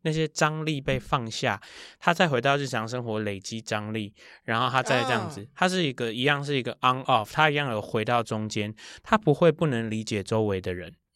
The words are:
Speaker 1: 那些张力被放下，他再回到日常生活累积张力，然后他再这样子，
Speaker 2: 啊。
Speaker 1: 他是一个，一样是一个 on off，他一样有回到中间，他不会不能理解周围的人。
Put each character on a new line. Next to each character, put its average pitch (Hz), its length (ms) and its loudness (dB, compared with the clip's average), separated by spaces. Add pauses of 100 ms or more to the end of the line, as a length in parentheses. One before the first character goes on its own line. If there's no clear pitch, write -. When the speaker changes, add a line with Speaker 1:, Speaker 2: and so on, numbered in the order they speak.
Speaker 1:
那 160 100 -2
些 156 160 0
张 156 380 0
力 151 160 -2
被 135 180 0
放 120 300 -2
下， 110 320 -2 (380)
他 - 120 2
再 170 160 4
回 127 140 2
到 139 160 4
日 143 80 -2
常 113 240 -4
生 123 140 -6
活 110 160 -2
累 104 200 -4
积 113 220 -8
张 107 320 -4
力， 104 180 -6 (320)
然 117 160 2
后 127 120 4
他 131 100 2
再 123 220 2
这 127 80 0
样 101 180 0
子， 101 120 -12
Speaker 2:
啊。 - 140 -14
Speaker 1:
他 185 140 4
是 180 140 0
一 135 100 0
个， 120 180 -4
一 123 120 -4
样 143 200 2
是 143 140 0
一 120 60 0
个 117 80 -4 (100)
on 127 220 2
off， 113 280 4
他 156 200 4
一 - 20 0
样 143 160 0
有 110 100 0
回 107 240 -2
到 120 200 2
中 110 260 -4
间， 107 240 -4 (300)
他 - 120 2
不 156 200 4
会 165 160 6
不 160 160 0
能 113 200 -2
理 110 160 -4
解 104 200 -4
周 110 220 0
围 98 140 0
的 92 140 -6
人。 90 220 -10 (200)